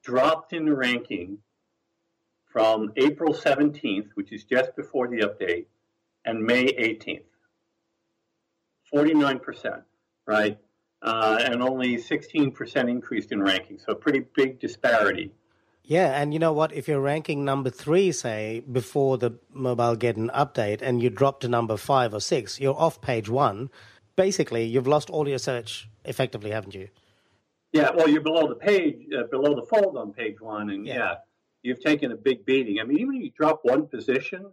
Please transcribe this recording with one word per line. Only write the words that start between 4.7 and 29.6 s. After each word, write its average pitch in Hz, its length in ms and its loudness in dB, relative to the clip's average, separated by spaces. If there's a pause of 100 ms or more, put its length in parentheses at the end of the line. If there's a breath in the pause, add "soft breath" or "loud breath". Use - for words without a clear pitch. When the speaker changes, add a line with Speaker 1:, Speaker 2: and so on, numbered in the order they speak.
Speaker 1:
before 123 340 -4
the 120 100 -4
update, 92 480 -2 (580)
and 113 180 -4
May 123 220 2
eighteenth. - 600 -2 (1700)
Forty-nine 147 500 4
percent, - 420 -10 (440)
right? 107 320 2 (440)
Uh, 113 420 0
and 123 180 0
only 127 360 0
sixteen 151 540 -2
percent - 360 -2
increased 120 440 -4
in 101 100 -2
ranking, 95 360 -2
so - 140 -6
a 104 40 -2
pretty 139 240 0 (140)
big 131 260 0
disparity. 104 720 0 (520)
Speaker 2:
Yeah, 147 360 2
and 147 120 0
you 160 80 -2
know 160 120 4
what? 151 200 0
If 151 160 -8
you're 143 120 2
ranking 143 440 -2
number 135 260 -2
three, 175 400 2
say, 110 500 -6 (120)
before 131 460 0
the 120 200 -2 (160)
Mobilegeddon 117 800 0
update, 117 500 -2
and 123 180 0
you 120 100 2
drop 135 300 0
to 127 80 -6
number 117 280 0
five 123 360 2
or 107 60 -6
six, - 400 -4
you're 135 160 0
off 160 260 0
page 113 280 -4
one. 123 420 0 (460 soft breath)
Basically, 165 480 0
you've 123 240 0
lost 147 220 2
all 151 180 -2
your 135 100 -4
search 120 500 -6 (160)
effectively, 107 460 -6
haven't 98 240 -8
you? 95 140 -14 (840)
Speaker 1:
Yeah, 151 220 4
well, 160 140 6
you're 147 120 4
below 160 280 2
the - 80 -6
page, 185 500 0 (100)
uh, 117 140 -2
below 143 240 2
the 120 120 -6